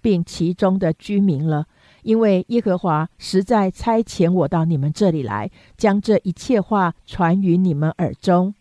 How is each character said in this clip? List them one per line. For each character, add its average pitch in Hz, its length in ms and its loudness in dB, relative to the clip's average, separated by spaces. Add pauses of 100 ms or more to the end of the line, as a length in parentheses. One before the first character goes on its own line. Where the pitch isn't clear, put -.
并 185 240 0
其 175 300 -4
中 190 240 0
的 175 160 0
居 202 260 -4
民 160 260 0
了。 151 200 -2 (360)
因 220 180 0
为 196 280 2
耶 233 140 0
和 185 160 -2
华 165 280 -2 (120)
实 190 260 -2
在 202 260 0
差 226 320 -2
遣 175 300 0
我 175 160 2
到 165 160 0
你 165 140 0
们 143 120 -2
这 202 200 0
里 160 120 -2
来， 104 280 -6 (260)
将 208 240 0
这 202 220 0
一 185 100 -4
切 - 260 -2
话 185 360 -2 (100)
传 175 360 0
于 180 180 2
你 185 160 2
们 151 240 0
耳 165 160 -2
中。 185 460 0